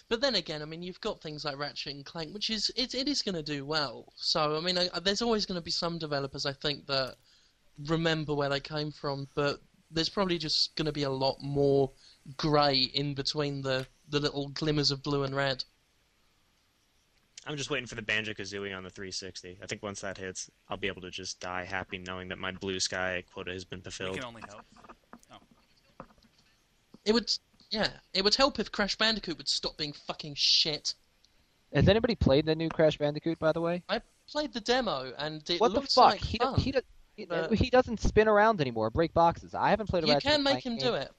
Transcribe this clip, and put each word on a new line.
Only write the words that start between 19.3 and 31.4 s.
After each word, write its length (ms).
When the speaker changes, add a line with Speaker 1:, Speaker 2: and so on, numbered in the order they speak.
Speaker 2:
I 20
think 160
once 200
that 160
hits, 340
I'll 80
be 100
able 140
to 80
just 300
die 240
happy 340
knowing 300
that 100
my 140
Blue 280
Sky 440
quota 200
has 100
been 160
Speaker 3:
We 40
Speaker 2:
fulfilled. 340
Speaker 3:
can 80
only 240
hope. 120
Oh. 60
Speaker 1:
It 80
would, 180
yeah, 160
it 120
would 100
help 240
if 100
Crash 280
Bandicoot 400
would 100
stop 300
being 160
fucking 420
shit. 580